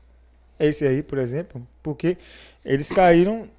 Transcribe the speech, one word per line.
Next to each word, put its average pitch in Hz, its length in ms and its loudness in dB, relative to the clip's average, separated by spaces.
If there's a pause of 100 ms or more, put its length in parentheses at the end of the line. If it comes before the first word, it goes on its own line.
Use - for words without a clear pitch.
(580)
Esse 151 280 -2
aí, 135 160 0
por 143 160 -8
exemplo, 127 480 -8 (160)
porque 160 340 -4 (480)
eles 139 280 -2
caíram, 185 560 4 (100)